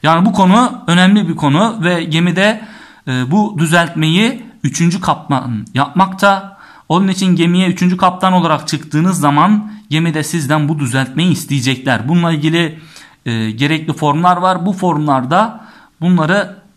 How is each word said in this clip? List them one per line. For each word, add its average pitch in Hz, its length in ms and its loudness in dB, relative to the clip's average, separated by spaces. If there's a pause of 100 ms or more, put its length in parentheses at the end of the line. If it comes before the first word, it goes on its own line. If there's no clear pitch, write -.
Yani 165 220 4
bu 226 80 2
konu 196 540 2
önemli 185 420 4
bir 165 60 -2
konu 175 480 0
ve 170 200 0
gemide, 175 580 0 (460)
e, 127 240 -2
bu 208 280 0
düzeltmeyi 165 840 0 (180)
üçüncü 170 380 0
kaptan 131 720 -4
yapmakta. 190 880 0 (300)
Onun 185 180 2
için 185 280 2
gemiye 175 320 2
üçüncü 180 300 0
kaptan 185 360 0
olarak 160 340 0
çıktığınız 160 520 -2
zaman 151 520 2 (180)
gemide 156 340 0
sizden 151 460 -2
bu 160 100 -2
düzeltmeyi 135 520 0
isteyecekler. 131 760 -2
Bununla 170 240 0
ilgili, 156 480 -2 (460)
e, 110 260 -4
gerekli 156 420 -2
formlar 165 440 0
var. 180 280 -2
Bu 202 80 -2
formlarda 156 920 -2 (360)
bunları 175 560 0 (200)